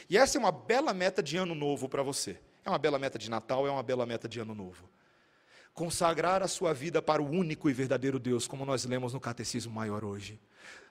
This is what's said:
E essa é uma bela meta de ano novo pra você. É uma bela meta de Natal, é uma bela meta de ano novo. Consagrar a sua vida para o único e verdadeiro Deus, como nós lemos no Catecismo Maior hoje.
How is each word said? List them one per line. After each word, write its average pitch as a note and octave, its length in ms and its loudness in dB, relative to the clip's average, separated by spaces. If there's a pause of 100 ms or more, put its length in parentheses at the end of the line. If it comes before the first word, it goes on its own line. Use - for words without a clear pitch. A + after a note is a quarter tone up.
E E3+ 80 2
essa C4+ 220 6
é - 20 -2
uma A#3 120 2
bela B3+ 420 2
meta F#3 280 0
de D3+ 140 -2
ano F3+ 180 -2
novo C#3+ 340 -2
pra C#3 140 -2
você. C3 360 -4 (260)
É - 60 -6
uma F3 80 2
bela C#3+ 200 4
meta C3+ 200 -2
de G#2+ 100 -10
Natal, B2+ 380 0
é C#3+ 40 2
uma C3+ 120 -2
bela A#2+ 240 0
meta A#2 220 -4
de A2 100 -10
ano A2 160 -8
novo. F#2 340 -14 (840)
Consagrar E3+ 680 2
a F#3 60 0
sua E3+ 240 0
vida C3 300 0
para D3+ 180 4
o C#3+ 80 0
único D#3 400 2
e C#3 40 4
verdadeiro C3 480 0
Deus, A#2+ 260 0
como C3+ 180 -6
nós C3+ 200 0
lemos B2 280 -2
no C3 80 -6
Catecismo A2+ 520 -6
Maior G#2+ 320 -4
hoje. G2+ 360 -8 (500)